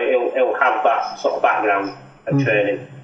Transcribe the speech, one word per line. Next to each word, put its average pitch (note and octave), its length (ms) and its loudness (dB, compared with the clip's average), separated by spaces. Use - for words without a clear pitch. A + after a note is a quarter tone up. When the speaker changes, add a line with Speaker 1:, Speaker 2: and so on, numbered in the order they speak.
Speaker 1:
he'll, B2 300 0
he'll A#2+ 260 2
have - 240 2
that - 360 0
sort - 160 -2
of - 60 -6
background G2+ 480 0
of C#3+ 80 -2
Speaker 2:
Mm. C#3 80 2
Speaker 1:
training. G#2 440 0